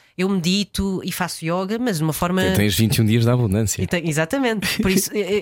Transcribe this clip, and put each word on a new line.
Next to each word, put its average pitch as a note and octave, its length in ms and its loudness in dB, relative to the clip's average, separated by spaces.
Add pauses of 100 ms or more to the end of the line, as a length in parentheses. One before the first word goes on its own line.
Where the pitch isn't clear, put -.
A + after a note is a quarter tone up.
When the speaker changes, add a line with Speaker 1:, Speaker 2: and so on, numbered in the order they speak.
(180)
Speaker 1:
eu F#3 100 0
medito F#3+ 760 0
e F3+ 80 -6
faço E3+ 320 -6
yoga, F#3+ 340 -2
mas A#3 200 -2
de D3+ 40 -2
uma D#3+ 100 0
forma F3+ 300 0
Speaker 2:
Tem-, F#3 120 2
tens G#2 220 2
vinte A2 200 2
e A#2 60 2
um - 40 4
dias A#2 180 4
da A#2+ 100 4
abundância. A2 480 0
Speaker 1:
E F#3 40 0
tem, E3+ 220 -2
exatamente. G3+ 760 0
Por F#3+ 80 2
isso, F#3+ 220 0
Speaker 2:
<laughs> - 20 -10
Speaker 1:
eu, G#3 80 0 (200)